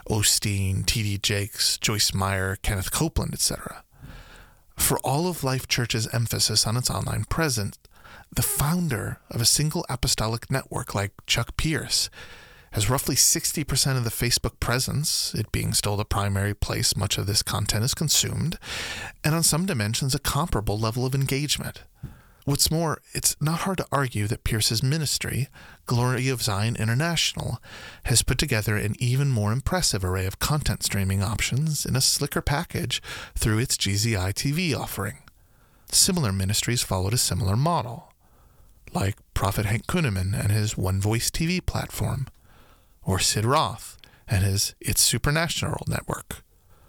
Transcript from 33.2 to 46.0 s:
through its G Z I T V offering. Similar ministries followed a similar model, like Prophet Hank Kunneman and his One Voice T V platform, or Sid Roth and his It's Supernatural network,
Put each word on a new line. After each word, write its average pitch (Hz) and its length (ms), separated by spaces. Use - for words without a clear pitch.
through 110 260
its - 180
G 98 180
Z 107 220
I 92 160
T - 180
V 160 240
offering. - 440
Similar 160 440
ministries 104 500
followed 95 300
a 127 40
similar 92 380
model, 131 560
like 95 220
Prophet 98 320
Hank 107 220
Kunneman 101 520
and 101 120
his 107 260
One 95 240
Voice 107 300
T 160 160
V 180 140
platform, - 680
or 92 160
Sid - 260
Roth 139 520
and 95 160
his 98 380
It's - 200
Supernatural - 840
network, - 560